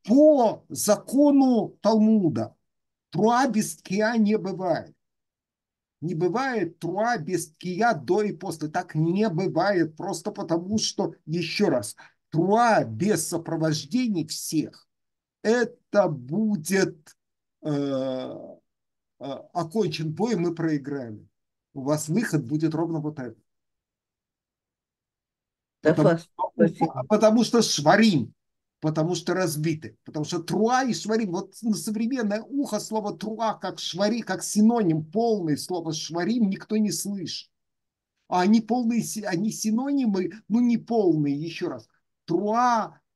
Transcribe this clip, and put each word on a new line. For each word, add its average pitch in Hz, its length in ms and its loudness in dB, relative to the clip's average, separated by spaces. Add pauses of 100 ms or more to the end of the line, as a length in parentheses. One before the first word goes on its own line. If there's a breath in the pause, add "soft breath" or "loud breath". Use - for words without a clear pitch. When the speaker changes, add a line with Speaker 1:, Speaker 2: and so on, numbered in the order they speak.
Speaker 1:
по 277 640 6
закону 262 1120 4
Талмуда 208 760 2 (540)
труа 233 380 2
без 214 280 -2
ткия 214 400 -2
не 214 220 2
бывает. 170 560 -4 (1040)
Не 165 140 -4
бывает 180 680 -2
труа 202 380 -2
без 170 340 -6
ткия 185 420 -2
до 165 280 0
и 208 100 -2
после. 170 360 -8
Так 180 280 -6
не 175 320 2
бывает 170 680 0
просто 196 360 -6
потому, 190 460 -2
что, 180 360 -4 (120)
еще 170 420 -2
раз, 123 260 -2 (360 soft breath)
труа 202 540 2
без 143 440 -2
сопровождений 165 1000 -2
всех — - 640 -6 (540)
это 214 680 2
будет, 175 1080 -2 (460)
э, 156 60 -8
э, 131 1600 -6 (280)
окончен 165 600 -4
бой, 214 240 -2
мы 170 180 0
проиграли. 143 680 -4 (500)
У 139 80 -10
вас 151 260 -2
выход 160 360 0
будет 156 300 -2
ровно 165 260 -2
вот 151 200 -6
этот. 117 180 -12 (2500)
Speaker 2:
Да, - 120 4
Speaker 1:
Потому 180 160 6
Speaker 2:
Фас, 165 120 2 (140)
Speaker 1:
что, - 180 -6
Speaker 2:
спасибо. 175 540 0
Speaker 1:
потому 214 360 6
что 233 180 4
шварим, 170 720 4 (460)
потому 156 340 -2
что 175 200 -4
разбиты, 160 680 -4
потому 151 200 -8
что 170 180 -6
труа 233 420 0
и 226 100 -2
шварим, 214 380 -2
вот 196 300 -8
на 220 120 0
современное 220 680 -4
ухо 233 360 -4
слово 208 380 -6
труа, 214 380 -4
как 175 260 -10
швари, 208 400 -2
как 190 240 -6
синоним, 208 600 2
полное 208 520 0
слово 160 360 -6
шварим 185 560 -2
никто 190 280 -4
не 208 160 0
слышит. 190 580 -8 (800)
А 180 140 0
они 214 180 6
полные 226 420 0
си-, 202 220 -8
они 190 260 -2
синонимы, 220 800 -2 (180 loud breath)
ну, 220 120 2
не 240 180 2
полные, 160 600 0
еще 165 280 -6
раз. 127 200 -12 (360)
Труа — 214 760 0 (160)